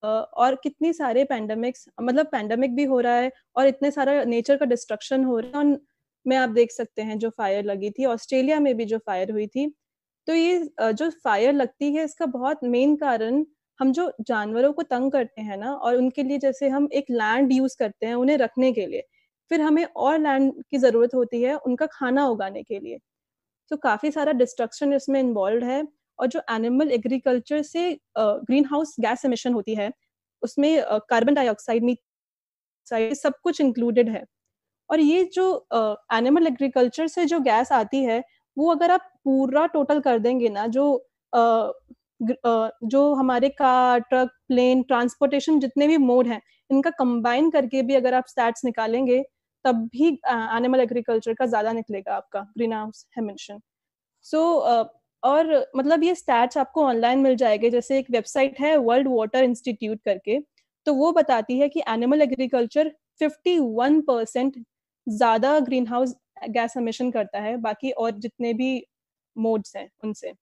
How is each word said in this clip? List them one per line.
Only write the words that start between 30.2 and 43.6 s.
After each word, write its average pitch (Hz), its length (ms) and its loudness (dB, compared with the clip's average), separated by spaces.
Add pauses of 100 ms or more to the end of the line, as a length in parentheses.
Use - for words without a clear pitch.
उसमें, 294 360 2
अ, 214 200 -2
कार्बन 233 360 2
डाइऑक्साइड, 233 500 -2
मीथेन, - 1300 -6
सब 277 180 -2 (100)
कुछ 349 180 -2
इंक्लूडेड 240 480 2
है। 220 160 -8 (640)
और 320 100 2
ये 320 240 4
जो, 370 280 0
अ, 220 600 -2
एनिमल 269 340 4
एग्रीकल्चर 269 600 0
से 349 180 -2
जो 320 160 0
गैस 247 320 2
आती 262 300 0
है, 240 220 -2 (340)
वो 311 120 2
अगर 339 200 2
आप 370 100 4 (240)
पूरा 269 420 2
टोटल 294 340 0
कर 254 180 2
देंगे 240 300 0
ना, 208 180 -4
जो, 269 280 2 (400)
अ, 226 380 2 (500)
ग्र-, 240 280 -2
अ, 226 340 0
जो 277 300 2
हमारे 254 340 2
कार, 254 500 2